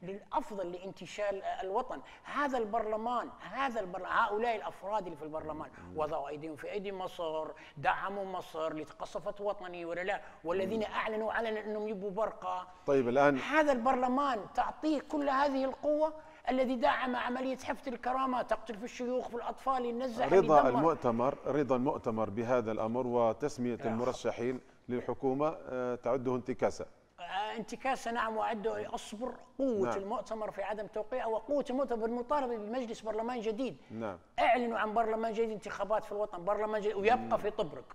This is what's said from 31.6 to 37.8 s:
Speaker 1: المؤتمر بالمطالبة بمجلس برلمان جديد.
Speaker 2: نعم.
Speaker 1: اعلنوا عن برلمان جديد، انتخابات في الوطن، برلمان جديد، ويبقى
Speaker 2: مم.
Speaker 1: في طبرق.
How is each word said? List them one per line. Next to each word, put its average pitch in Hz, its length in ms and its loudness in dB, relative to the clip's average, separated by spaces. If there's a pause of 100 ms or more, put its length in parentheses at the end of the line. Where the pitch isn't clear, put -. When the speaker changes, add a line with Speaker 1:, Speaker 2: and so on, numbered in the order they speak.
Speaker 1:
المؤتمر 240 320 0
بالمطالبة 240 560 0
بمجلس 220 440 -6
برلمان 226 380 -2
جديد. 214 380 -2 (140)
Speaker 2:
نعم. 110 260 -4 (220)
Speaker 1:
اعلنوا 240 380 4
عن 208 160 0
برلمان 220 400 2
جديد، 226 180 0
انتخابات 202 540 -2
في - 60 -10
الوطن، 202 340 -4
برلمان 214 360 2
جديد، 202 140 2
ويبقى 208 220 6
Speaker 2:
مم. 226 200 0
Speaker 1:
في 196 140 0
طبرق. 143 440 -4